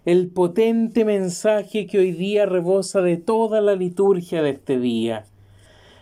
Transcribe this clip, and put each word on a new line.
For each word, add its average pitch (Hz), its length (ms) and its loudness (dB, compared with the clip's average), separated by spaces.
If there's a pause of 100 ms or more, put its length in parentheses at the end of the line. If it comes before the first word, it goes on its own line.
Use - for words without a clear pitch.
el 180 220 2
potente 220 800 0
mensaje 202 840 -2
que 202 140 0
hoy 185 100 4
día 196 360 0
rebosa 185 540 0
de 175 160 2
toda 220 440 0
la 202 160 2
liturgia 180 640 0
de 147 80 0
este 135 300 -4
día. 113 440 -2 (760)